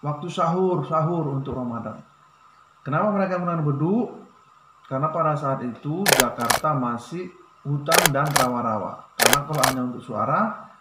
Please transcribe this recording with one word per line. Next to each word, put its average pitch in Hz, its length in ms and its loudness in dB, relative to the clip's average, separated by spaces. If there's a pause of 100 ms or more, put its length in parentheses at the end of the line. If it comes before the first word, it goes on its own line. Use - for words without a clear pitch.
Waktu 147 320 -6
sahur, 175 480 2
sahur 156 480 0
untuk 135 240 -4
Ramadan. 117 400 -6 (880)
Kenapa 180 320 0
mereka 185 240 0
menggunakan 170 240 -2
beduk? 160 560 0 (720)
Karena 139 240 0
pada 156 240 2
saat 135 240 -2
itu 147 400 -4 (160)
Jakarta 120 560 0
masih 131 560 -4 (320)
hutan 147 480 2
dan 139 240 2
rawa-rawa. 120 800 -2
Karena - 320 4
kalau 147 240 0
hanya 127 160 -2
untuk 123 160 -8
suara 139 640 -2 (140)